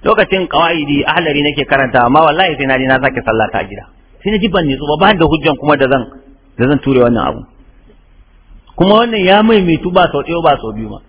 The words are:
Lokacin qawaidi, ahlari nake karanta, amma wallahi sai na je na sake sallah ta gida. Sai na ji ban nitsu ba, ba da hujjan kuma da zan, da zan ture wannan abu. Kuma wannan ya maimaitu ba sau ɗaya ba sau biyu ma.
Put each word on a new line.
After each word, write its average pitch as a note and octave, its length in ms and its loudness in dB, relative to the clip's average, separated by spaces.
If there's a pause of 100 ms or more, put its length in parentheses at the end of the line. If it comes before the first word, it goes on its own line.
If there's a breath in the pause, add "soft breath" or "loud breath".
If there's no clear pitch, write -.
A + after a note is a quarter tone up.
Lokacin F#3+ 440 0
qawaidi, D3 580 -2
ahlari D3+ 380 -2
nake D3 220 -2
karanta, C3 400 2
amma C#3 180 4
wallahi D#3+ 340 0
sai C#3 100 -4
na C3 100 0
je C3 80 -2
na C3 160 2
sake C3 240 -2
sallah A2 260 0
ta - 120 -4
gida. G2 220 -14 (380)
Sai G3+ 80 -2
na A3 60 0
ji G3+ 120 0
ban F3 160 0
nitsu C#3 200 -4
ba, D3 100 -2 (120)
ba G#3+ 60 4
da E3 120 2
hujjan D3+ 320 0
kuma D3 200 0
da C3+ 120 2
zan, C3 140 0 (540)
da A#2+ 120 0
zan C#3+ 100 2
ture C3+ 240 0
wannan A#2 240 2
abu. C#2+ 140 -6 (1300)
Kuma F#3+ 200 2
wannan A3+ 280 0
ya G3 200 4
maimaitu F3+ 480 2
ba F3 200 2
sau C#3+ 120 -2
ɗaya E3+ 200 -4
ba D3 180 4
sau A2 120 -10
biyu G#2+ 160 -10
ma. G2+ 200 -14